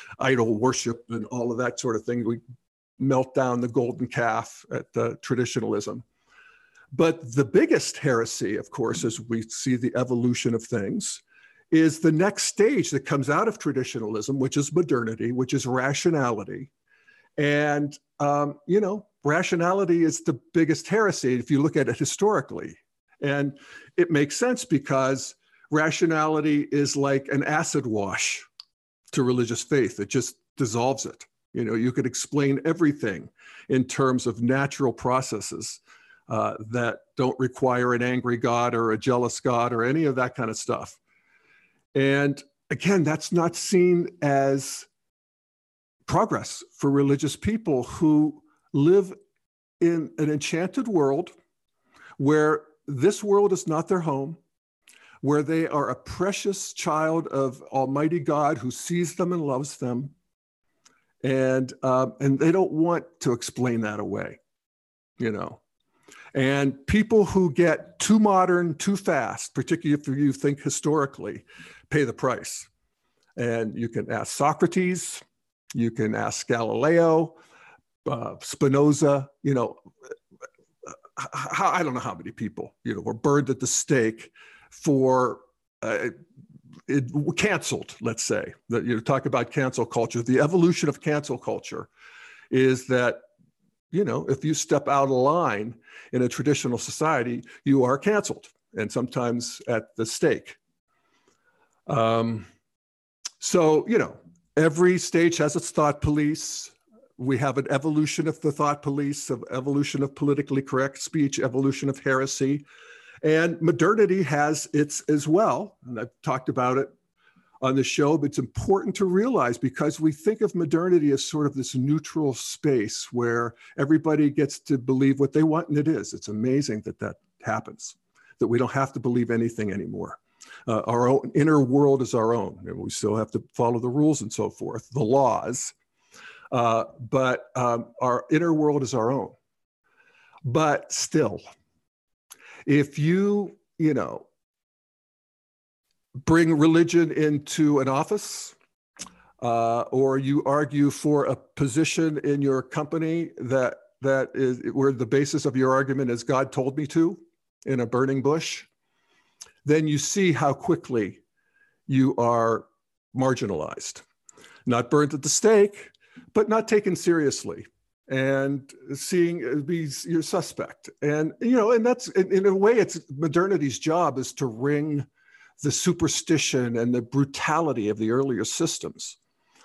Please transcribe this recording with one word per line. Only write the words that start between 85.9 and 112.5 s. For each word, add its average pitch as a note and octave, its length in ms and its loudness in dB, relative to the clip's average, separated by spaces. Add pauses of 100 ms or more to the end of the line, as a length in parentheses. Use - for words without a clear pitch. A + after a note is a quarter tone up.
it, C3+ 160 0 (320)
canceled, E3+ 640 -2
let's A2+ 240 -4
say, - 300 -4 (160)
that A2+ 140 0
you A2+ 160 -2
talk C3+ 260 0
about A#2+ 260 -2
cancel B2+ 340 -2
culture. A#2 360 -2
The B2+ 180 2
evolution E3+ 480 2
of C#3 120 -6
cancel D3 380 -4
culture - 500 -8 (640)
is C3 380 2
that, B2 320 2 (720)
you F#3+ 120 0
know, B2 220 -4
if C3+ 180 -2
you D#3 100 0
step - 340 0
out C#3 160 4
of C3+ 60 0
line B2+ 640 0 (360)
in B2+ 100 0
a B2 60 2
traditional B2+ 500 -2
society, B2 640 -2 (200)
you C3+ 200 4
are C3 120 4
canceled, - 520 -2 (280)
and G#2+ 140 -4
sometimes A#2+ 800 -4
at A2+ 280 -4
the A2+ 80 -2
stake. - 520 -2 (1300)
Um, A2+ 600 0 (920)
so, D#3 480 4
you A#2 120 2
know, - 180 -2 (400)
every E3+ 420 4
stage E3+ 380 2
has D3+ 180 0
its E3+ 160 -4
thought D3 300 0
police. D3+ 680 -2 (460)
We B2+ 220 -2
have C3 200 0
an C3 120 -4
evolution D3+ 560 0
of D#3 140 -4
the D3 120 0
thought D3 300 0
police, C#3+ 480 -4
of A#2+ 200 -4
evolution C#3 520 -2
of C#3 120 -4
politically C#3+ 480 0
correct C3+ 380 -2
speech, C#3+ 380 -2
evolution C3+ 500 -2
of C3+ 100 -4
heresy. C3+ 640 -2 (580)